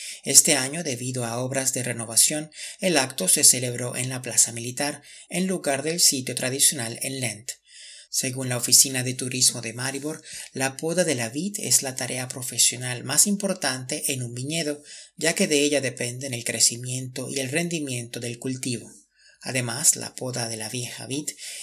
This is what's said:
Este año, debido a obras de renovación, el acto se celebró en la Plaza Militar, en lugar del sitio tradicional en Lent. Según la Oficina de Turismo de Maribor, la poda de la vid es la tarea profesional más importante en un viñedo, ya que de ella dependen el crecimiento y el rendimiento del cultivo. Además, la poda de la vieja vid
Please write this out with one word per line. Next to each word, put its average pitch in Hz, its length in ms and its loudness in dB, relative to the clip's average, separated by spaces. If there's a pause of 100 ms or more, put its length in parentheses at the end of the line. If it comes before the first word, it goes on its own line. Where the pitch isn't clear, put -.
(240)
Este 139 320 6
año, 139 280 -2
debido 127 420 -2
a 117 140 -2
obras 131 340 0
de 123 100 -2
renovación, 117 680 2 (300)
el 185 160 4
acto 131 320 2
se 151 160 4
celebró 123 540 4
en 127 100 -2
la 131 140 -6
Plaza 117 320 2
Militar, 127 480 -4 (260)
en 185 200 0
lugar 147 360 0
del 165 160 -2
sitio 127 340 2
tradicional 127 680 0
en 135 180 -4
Lent. 110 320 -6 (580)
Según 131 380 -2
la 123 80 -2
Oficina 127 480 4
de 127 100 -2
Turismo 127 460 0
de 113 140 -6
Maribor, 135 500 -6 (300)
la 131 240 0
poda 170 260 2
de 156 120 2
la 117 120 -2
vid 165 320 -4
es 131 240 2
la 131 140 -4
tarea 127 320 -4
profesional 123 720 0
más 135 240 4
importante 151 840 -2
en 127 100 -4
un 120 100 -8
viñedo, 147 480 -4 (360)
ya 156 180 2
que 196 120 4
de 147 120 6
ella 147 220 4
dependen 123 520 -4
el 120 120 -6
crecimiento 127 840 0
y 135 120 -2
el 131 80 -2
rendimiento 143 720 -2
del 120 180 -6
cultivo. 127 500 -4 (520)
Además, 127 560 2
la 113 180 -10
poda 127 320 -4
de 113 80 -6
la 110 140 -8
vieja 117 380 -6
vid 143 240 -4 (320)